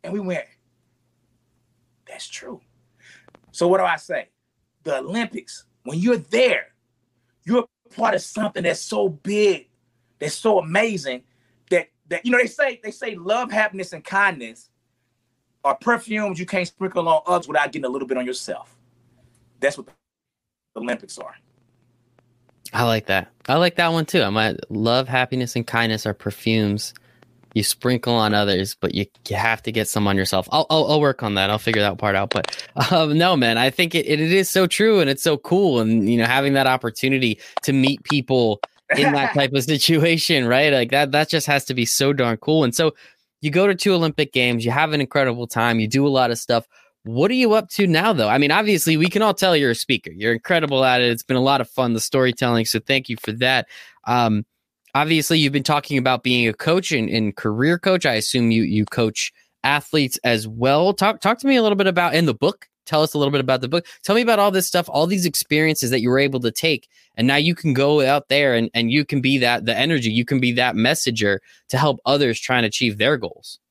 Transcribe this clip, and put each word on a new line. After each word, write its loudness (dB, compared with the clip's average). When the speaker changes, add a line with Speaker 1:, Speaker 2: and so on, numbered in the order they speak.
Speaker 1:
And -10
we -4
went, -6
"That's -18
true." -16
So 0
what 4
do 0
I -2
say? -10
The -4
Olympics, -8
when -6
you're 2
there, 0
you're 0
part 0
of -4
something -8
that's -2
so -4
big, -2
that's -6
so 0
amazing, -4
that, 0
that, -8
you 0
know, 4
they 2
say, -4
they -10
say -10
love, -4
happiness, -4
and -16
kindness -4
are 0
perfumes -4
you -10
can't -2
sprinkle -4
on 4
others 0
without -2
getting -8
a -4
little -6
bit -4
on -6
yourself. -10
That's -2
what -18
the -20
Olympics -10
are. -18
Speaker 2:
I -2
like 0
that. -2
I 0
like 0
that 0
one -2
too. 0
I -2
might, 0
love, 0
happiness, -2
and -4
kindness -2
are -4
perfumes -2
you 2
sprinkle -2
on 2
others, 0
but -4
you, -2
you -4
have -2
to -6
get -2
some -2
on 0
yourself. -2
I'll, 0
I'll, 2
I'll 0
work 0
on -4
that. 0
I'll -2
figure 0
that -2
part 0
out. -2
But, -6
um, 2
no, 4
man, 2
I 2
think -2
it, 0
it, 0
it 0
is 2
so 2
true, 2
and 4
it's -2
so 2
cool. 2
And, 2
you 2
know, 2
having 2
that 4
opportunity 0
to -2
meet 0
people 0
in 2
that -2
Speaker 1:
<laughs> -8
Speaker 2:
type 0
of 0
situation, 2
right? 4
Like, 0
that, 2
that 0
just -2
has 0
to -6
be 0
so 0
darn 0
cool. 2
And 0
so 0
you -4
go 2
to 2
two 0
Olympic 0
Games, 2
you 0
have 2
an 0
incredible 0
time, 0
you 0
do 2
a 2
lot 2
of -4
stuff. 0
What 0
are 0
you 2
up 0
to 2
now, 2
though? 0
I 2
mean, 2
obviously, 2
we 2
can -2
all 2
tell 2
you're 2
a 0
speaker. -4
You're -2
incredible 0
at 2
it. 2
It's -4
been -2
a 2
lot 2
of -6
fun, 0
the -2
storytelling, 0
so -2
thank -2
you -6
for -8
that. 0
Um, 2
obviously, 2
you've 2
been 0
talking -2
about 0
being 2
a 0
coach -2
and, 0
and 0
career 0
coach. 0
I 2
assume 0
you, 4
you 0
coach -4
athletes 0
as 0
well. 2
Talk, 0
talk 0
to -4
me 4
a 2
little 2
bit 2
about, 0
in 4
the 2
book, -4
tell 2
us 0
a -2
little 2
bit 0
about 0
the -6
book. -4
Tell 0
me 4
about 2
all 4
this 0
stuff, -2
all 0
these 0
experiences 0
that 2
you 2
were 4
able 0
to 0
take, -2
and 2
now 4
you 2
can -2
go 2
out 0
there 2
and, 0
and 0
you 2
can -2
be 2
that, 0
the 0
energy, 0
you 0
can -2
be 2
that 0
messenger 0
to -2
help 2
others 2
try -2
and 2
achieve -2
their 2
goals. -12